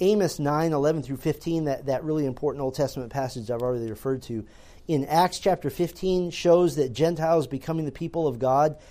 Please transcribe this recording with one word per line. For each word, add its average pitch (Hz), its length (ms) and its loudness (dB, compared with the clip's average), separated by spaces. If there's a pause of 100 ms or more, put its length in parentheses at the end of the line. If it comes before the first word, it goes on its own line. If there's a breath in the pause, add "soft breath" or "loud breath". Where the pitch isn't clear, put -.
Amos 190 380 2
nine 156 340 2
eleven 147 300 2
through 131 160 -6
fifteen, 160 460 -2
that, 135 220 -4
that 135 180 0
really 156 220 0
important 135 360 -4
Old 131 120 -2
Testament 127 360 -4
passage 123 400 -6
I've 120 120 -2
already 120 260 -2
referred 131 340 -4
to, 110 220 -6 (440 soft breath)
in 139 180 2
Acts 175 320 2
chapter 170 320 0
fifteen 180 600 -2
shows 170 460 4
that 131 160 0
Gentiles 160 540 2
becoming 156 400 -4
the 143 60 -6
people 165 340 -4
of 123 120 -2
God 139 380 2 (140 loud breath)